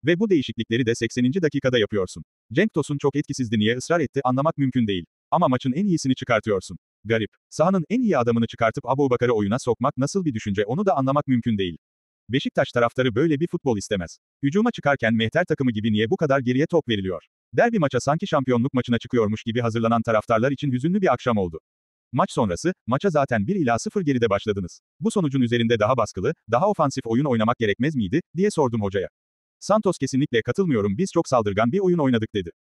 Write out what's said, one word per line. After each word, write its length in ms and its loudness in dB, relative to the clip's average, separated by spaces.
Ve 140 2
bu 120 0
değişiklikleri 560 0
de 80 2
sekseninci 480 0
dakikada 360 2
yapıyorsun. 460 -2
Cenk 220 2
Tosun 240 -2
çok 180 0
etkisizdi, 420 -2
niye 180 2
ısrar 240 0
etti 240 -2
anlamak 340 0
mümkün 280 2
değil. 180 -2
Ama 180 2
maçın 240 0
en 140 -2
iyisini 280 0
çıkartıyorsun. 640 -2
Garip. 260 -2
Sahanın 400 2
en 100 0
iyi 180 2
adamını 280 2
çıkartıp 400 -2
Aboubakar'ı 460 2
oyuna 260 0
sokmak 380 -2
nasıl 280 -2
bir 100 -2
düşünce, 300 -2
onu 220 -2
da 100 2
anlamak 320 0
mümkün 300 0
değil." 180 -4
Beşiktaş 440 -2
taraftarı 420 0
böyle 260 0
bir 60 -2
futbol 320 -2
istemez. 400 -6
Hücuma 280 2
çıkarken 440 0
Mehter 300 0
takımı 280 -2
gibi 200 0
niye 180 0
bu 60 0
kadar 240 0
geriye 260 0
top 220 0
veriliyor? 360 -4
Derbi 260 2
maça 220 0
sanki 260 0
şampiyonluk 480 0
maçına 240 0
çıkıyormuş 440 0
gibi 180 -4
hazırlanan 420 0
taraftarlar 480 0
için 220 -4
hüzünlü 280 -2
bir 120 2
akşam 240 0
oldu. 240 -4
Maç 200 0
sonrası, 400 -2
"Maça 240 0
zaten 360 0
bir 100 0
ila 220 0
sıfır 240 -4
geride 280 2
başladınız. 500 -4
Bu 100 0
sonucun 300 0
üzerinde 380 2
daha 180 2
baskılı, 380 -2
daha 200 2
ofansif 360 -2
oyun 180 0
oynamak 340 0
gerekmez 380 0
miydi?" 240 0
diye 140 2
sordum 320 0
hocaya. 260 -2
Santos, 380 0
"Kesinlikle 440 -2
katılmıyorum, 560 0
biz 140 0
çok 160 0
saldırgan 440 2
bir 60 0
oyun 200 2
oynadık." 360 0
dedi. 160 -4